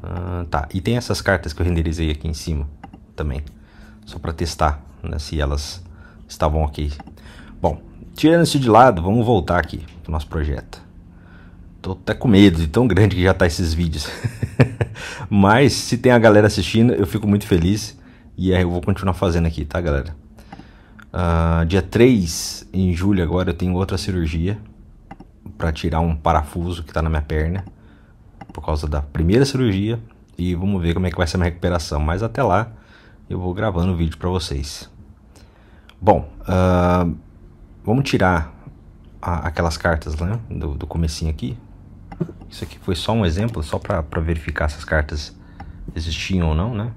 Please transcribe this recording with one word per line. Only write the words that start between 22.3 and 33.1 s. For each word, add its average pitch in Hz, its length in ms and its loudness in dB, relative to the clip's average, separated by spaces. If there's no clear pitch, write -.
em 95 200 0
julho 92 300 0
agora 90 280 0
eu 85 40 -2
tenho 90 200 -2
outra 95 220 -2
cirurgia 87 640 -2
pra 82 160 -2
tirar 80 280 -2
um 85 160 0
parafuso 82 680 -2
que - 100 -16
tá 85 80 -2
na 80 80 -2
minha 78 140 -2
perna 80 420 -4
por - 100 -14
causa 76 260 -4
da 73 120 -2
primeira 82 460 2
cirurgia. 113 520 -2
E 90 200 -2
vamos 95 260 -2
ver 85 100 0
como 92 140 0
é 85 40 0
que 85 60 -6
vai 87 120 0
ser - 80 -4
a - 20 0
minha 87 100 2
recuperação. 85 520 -2
Mas 85 240 -2
até 113 180 -4
lá 110 300 2